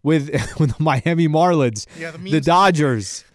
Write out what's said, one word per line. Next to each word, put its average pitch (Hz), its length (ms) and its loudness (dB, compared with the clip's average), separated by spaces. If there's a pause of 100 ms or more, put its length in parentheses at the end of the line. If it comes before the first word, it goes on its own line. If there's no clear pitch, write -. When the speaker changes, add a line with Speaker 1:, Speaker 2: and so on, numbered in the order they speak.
Speaker 1:
with, 151 300 0
<laughs> 123 280 -4
with 147 160 2
the 156 80 -4
Miami 160 440 0
Marlins, 151 580 2 (120)
Speaker 2:
Yeah, 160 140 -12
the 160 60 -18
Speaker 1:
the 180 140 -10
Speaker 2:
memes. 151 140 0
Speaker 1:
Dodgers. 151 800 2 (120)